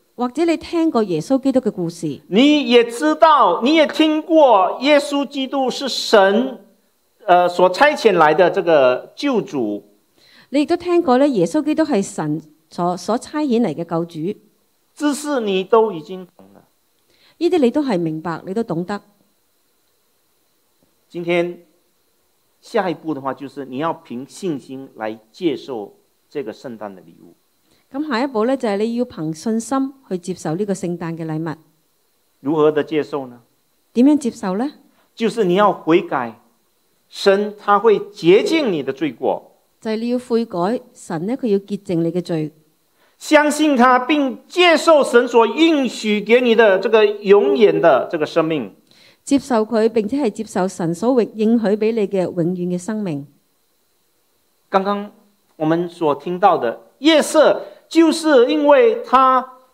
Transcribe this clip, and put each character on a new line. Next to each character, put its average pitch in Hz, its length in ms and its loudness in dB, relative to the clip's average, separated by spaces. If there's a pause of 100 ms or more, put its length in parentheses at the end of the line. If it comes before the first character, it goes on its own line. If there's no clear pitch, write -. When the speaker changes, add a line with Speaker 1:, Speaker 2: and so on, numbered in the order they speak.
(160)
Speaker 1:
或 247 140 -4
者 320 160 -2
你 330 120 2
聽 330 340 -2
過 233 120 0
耶 175 160 -2
穌 262 220 -2
基 269 100 0
督 254 80 2
嘅 214 120 -2
故 170 180 -6
事。 151 380 -8
Speaker 2:
你 269 420 2
也 240 140 6
知 302 320 -2
道， 269 480 4
你 285 100 2
也 311 140 4
聽 311 340 0
過 262 600 4
耶 285 180 4
穌 285 260 -4
基 262 220 -8
督 269 240 -4
是 277 180 -8
神， 220 680 0 (680)
呃， 180 240 4
所 180 200 2
差 285 260 2
遣 214 180 2
來 156 200 4
的 170 180 4
這 190 100 -4
個 139 540 2
救 262 260 -2
主。 107 420 -6 (640)
Speaker 1:
你 285 120 0
亦 277 60 -2
都 349 100 0
聽 349 240 0
過 254 160 2
呢， 277 100 4
耶 202 180 0
穌 302 180 -2
基 302 100 -2
督 320 100 0
係 240 200 -2
神 160 380 -6 (280)
所， 180 260 -4
所 220 220 -4
差 302 240 -10
遣 233 200 0
嚟 170 120 -2
嘅 170 100 -10
救 170 220 -4
主。 170 340 -10 (560)
Speaker 2:
知 294 180 -2
識 285 280 -6
你 190 220 -2
都 220 280 2
已 160 100 -10
經 185 340 -16
懂 - 80 -20 (120)
了。 - 80 -20 (760)
Speaker 1:
呢 330 140 -2
啲 349 80 2
你 240 100 2
都 294 140 0
係 220 160 -2
明 160 200 -4
白， 165 280 -10
你 180 40 -8
都 220 120 -4
懂 180 200 -6
得。 202 160 -10 (2000)
Speaker 2:
今 175 160 -12
天 175 380 -2 (960)
下 196 300 -4
一 156 60 -4
步 160 180 -8
的 135 80 -10
話， 131 140 -8
就 143 120 -16
是 139 180 -16
你 127 120 -12
要 160 160 -4
憑 135 340 -14
信 165 320 -8
心 135 360 -18
來 110 240 -10 (120)
接 156 240 -4
受 107 380 -12 (380)
這 143 120 -10
個 107 80 -12
聖 120 240 -16
誕 101 200 -14
的 90 80 -20
禮 82 100 -20 (100)
物。 85 120 -20 (560)
Speaker 1:
咁 302 160 -8
下 240 160 -4
一 294 40 -2
步 220 200 -4
呢， 262 100 -2
就 240 100 -6
係 196 100 -2
你 233 180 -4
要 247 100 -4
憑 160 260 -8
信 220 280 -6
心 269 340 -4 (160)
去 185 80 -6
接 185 160 -10
受 160 220 -6
呢 208 100 -4
個 202 80 -4
聖 175 240 -6
誕 165 180 -10
嘅 160 120 -10
禮 156 120 -6 (140)
物。 - 40 -16 (840)
Speaker 2:
如 143 160 -4
何 151 160 4
的 143 120 0
接 147 200 -4
受 139 240 -10
呢？ 120 120 -20 (540)
Speaker 1:
點 233 120 4
樣 294 120 6
接 240 140 -6
受 190 260 -6
呢？ 262 120 -4 (440)
Speaker 2:
就 220 160 -4
是 226 160 -2
你 175 80 2
要 196 180 4
悔 170 300 2
改， 127 380 -8 (680)
神 208 500 0
他 202 200 2
會 208 220 2
潔 190 440 2
淨 294 280 -2
你 156 100 -4
的 131 100 -6
罪 151 200 -6
過。 113 400 -4 (280)
Speaker 1:
就 220 120 -8
係 214 60 -4
你 233 120 -6
要 247 80 0
悔 233 260 -2
改， 202 380 -4 (120)
神 175 340 -8
呢， 254 100 -4
佢 - 100 -8
要 202 120 0
潔 202 180 -8
淨 190 240 -8
你 170 100 -2
嘅 175 80 -6
罪。 156 320 -6 (640)
Speaker 2:
相 302 320 2
信 302 260 0
他， 247 220 4
並 269 400 -2 (100)
接 349 300 2
受 302 260 4
神 240 240 2
所 233 200 4
應 285 420 0
許 208 320 -4
給 226 180 2
你 240 140 2
的 208 240 4
這 214 100 -4
個 220 160 4
永 202 520 4
遠 185 240 4
的 139 320 4
這 170 80 -4
個 151 80 -4
生 160 180 0
命。 135 300 -6 (480)
Speaker 1:
接 277 160 0
受 220 260 -2
佢， 226 240 0
並 220 180 -2
且 277 160 -4
係 220 60 -2
接 208 140 -8
受 190 240 -4
神 170 260 -6
所 240 300 0
應 220 360 0
許 214 100 -2
俾 214 240 0
你 208 140 -2
嘅 190 160 -2
永 - 120 -6
遠 180 400 -4
嘅 - 20 -2
生 214 240 -8
命。 147 240 -8 (1400)
Speaker 2:
剛 190 140 2
剛 202 280 -6 (440)
我 156 100 -4
們 170 240 0
所 151 240 -2
聽 180 260 -8
到 180 200 4
的， 117 200 -4 (200)
約 302 240 4
瑟 269 420 2 (240)
就 330 220 4
是 277 400 2
因 294 160 0
為 240 360 4
他 262 500 2 (200)